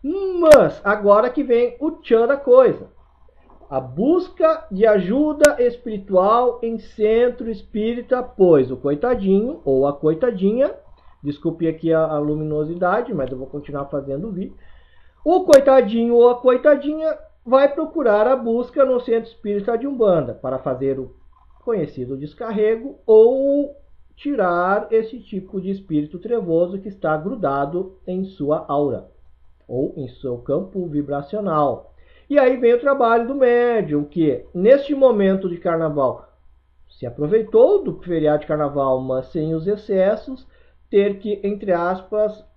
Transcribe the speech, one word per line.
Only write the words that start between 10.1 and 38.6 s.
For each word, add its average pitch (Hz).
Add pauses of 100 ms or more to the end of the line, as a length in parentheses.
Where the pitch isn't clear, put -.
desculpe 160
aqui 160
a, 160
a 156
luminosidade, 156
mas 135
eu 135
vou 131
continuar 143
fazendo 143
o -
vídeo. 185 (680)
O 370
coitadinho 254
ou 240
a 240
coitadinha 294 (280)
vai 269
procurar 277
a 262
busca 240
no 254
centro 226
espírita 202
de 240
Umbanda 202
para 131
fazer 135
o 131 (520)
conhecido 147
descarrego 220
ou 269 (400)
tirar 196
esse 226
tipo 190
de 185
espírito 165
trevoso 185
que 202
está 160
grudado 175 (100)
em 185
sua 156
aura 143 (580)
ou 131
em 135
seu 123
campo 170
vibracional. 147 (360)
E 285
aí 254
vem 240
o 240
trabalho 233
do 277
médium, 240
que 147
neste 277
momento 196
de 170
carnaval 151 (600)
se -
aproveitou 220
do 180
feriado 151
de -
carnaval, 139